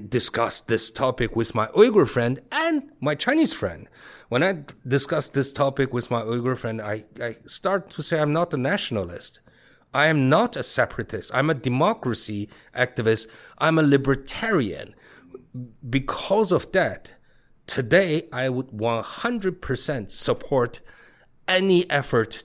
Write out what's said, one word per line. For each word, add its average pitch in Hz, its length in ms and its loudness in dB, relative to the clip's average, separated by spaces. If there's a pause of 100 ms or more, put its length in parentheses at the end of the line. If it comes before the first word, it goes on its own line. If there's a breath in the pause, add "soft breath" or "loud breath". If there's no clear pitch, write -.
discussed 117 580 0
this 113 240 0
topic 127 460 -2
with 117 180 0
my 110 140 0
Uyghur 208 400 6
friend 123 320 0 (100)
and 311 400 0 (100)
my 147 140 0
Chinese 285 380 2
friend. 85 360 -6 (400 loud breath)
When 127 140 2
I 175 220 0 (200)
discussed 139 500 0
this 135 180 0
topic 135 400 0
with 123 180 -4
my 117 120 -2
Uyghur 120 360 -2
friend, 110 240 -6
I, 107 220 -6 (180)
I 117 140 -6 (100)
start 190 440 -2
to - 120 -6
say, 160 160 0
"I'm 151 140 2
not 170 200 0
a 151 40 -2
nationalist. 117 800 -4 (560 soft breath)
I 147 140 4
am 143 200 4
not 202 280 2
a 131 60 -4
separatist. - 680 -2
I'm 135 160 0
a 160 60 0
democracy 123 920 -2 (260 soft breath)
activist. 113 540 0 (300 loud breath)
I'm 160 200 2
a 156 40 6
libertarian." 139 1120 0 (920 soft breath)
Because 180 640 0
of - 200 0
that, 143 420 -2 (520)
today 156 640 2
I 127 160 -2
would 131 220 -4
one 113 320 -2
hundred 202 600 -4
percent 127 500 -4
support - 680 0 (680 soft breath)
any 185 420 4
effort 131 400 0 (140)